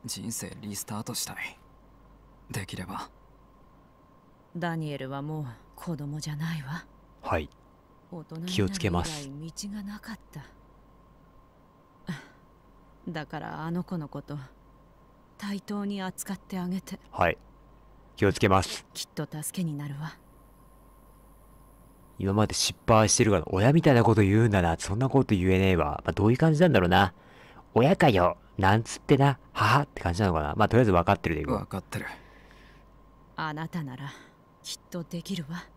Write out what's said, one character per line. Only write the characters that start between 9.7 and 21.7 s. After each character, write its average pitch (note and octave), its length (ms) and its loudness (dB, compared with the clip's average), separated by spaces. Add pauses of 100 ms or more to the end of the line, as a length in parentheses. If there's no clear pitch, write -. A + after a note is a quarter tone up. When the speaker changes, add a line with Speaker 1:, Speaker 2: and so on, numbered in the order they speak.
Speaker 2:
道 G#3 60 -10
が G#3 60 -10
な G#3 160 -12
か A3+ 140 -14
っ G3 60 -14 (1900)
た。 F3+ 60 -10 (960)
だ D#3 180 -8
か D3+ 140 -10
ら D#3 240 -10
あ E3 60 -6
の F3 120 -4
子 F3 160 -8
の D3+ 100 -8
こ C#3+ 140 -12
と、 D3 160 -10 (1000)
対 G3+ 240 -8
等 G#3 240 -6
に G3+ 160 -4
扱 F#3 340 -8
っ F#3+ 40 -10
て - 220 -10
あ F3+ 80 -4
げ F#3 120 -4
て。 - 200 -14 (100)
Speaker 3:
は F2 180 0
い。 - 80 -2 (800)
気 - 80 0
を G2 80 4
つ - 60 -6
け G#2+ 100 4
ま F#2+ 140 6
す。 - 320 -8
Speaker 2:
き - 100 -10
っ - 100 -12
と D3 160 -8
助 D#3 320 -8
け - 20 -2
に D#3 120 -4
な D3 120 -10
る C#3 120 -10
わ。 D#3 160 -10 (2000)